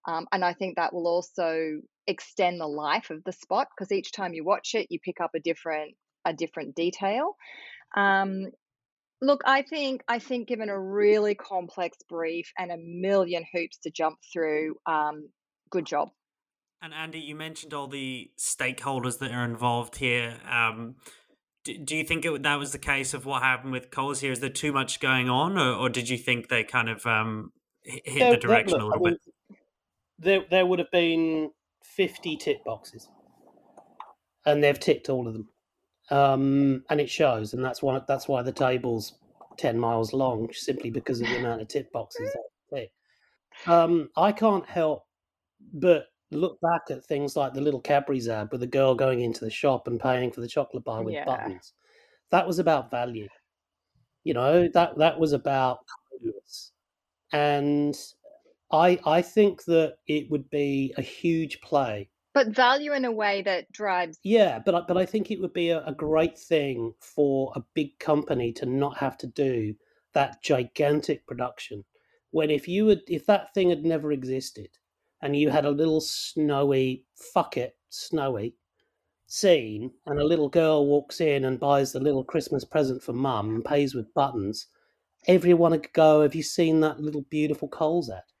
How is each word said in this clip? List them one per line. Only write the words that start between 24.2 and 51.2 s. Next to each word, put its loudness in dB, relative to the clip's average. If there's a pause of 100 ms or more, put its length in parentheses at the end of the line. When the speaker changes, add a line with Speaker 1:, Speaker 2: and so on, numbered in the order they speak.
Speaker 2:
here? -2
Is -4
there -6
too -4
much -4
going 0
on, 0
or, 2
or -2
did -4
you -2
think -2
they 0
kind -2
of, -8
um, -2 (320)
hi-, -14
hit -4
Speaker 3:
There, 8
Speaker 2:
the 8
direction 2
Speaker 3:
there, -2
look, -2
Speaker 2:
a 0
little 2
Speaker 3:
I 4
mean, -2 (300)
Speaker 2:
bit? -20 (640)
Speaker 3:
there, 2
there 4
would 2
have -4
been 2 (320)
fifty -4
tick -4
boxes, -12 (1400)
and 4
they've 4
ticked 0
all -2
of -8
them. -12 (600)
Um, 4
and 0
it -4
shows, 0
and -6
that's -6
why, 0
that's -2
why 0
the -4
table's -2 (460)
ten 0
miles 0
long, 0
simply -6
because -4
of -2
the -2
amount -4
of -10
tick -8
boxes -8
that -14
tick. -12 (760)
Um, 4
I 4
can't 2
help -2 (640)
but 4 (240)
look -2
back 0
at -8
things -2
like 0
the -6
little 0
Cadbury's 0
ad -4
with -6
the -4
girl 4
going 2
into -4
the -4
shop 0
and -4
paying 0
for -14
the -8
chocolate -4
bar -6
with -4
Speaker 1:
Yeah. -6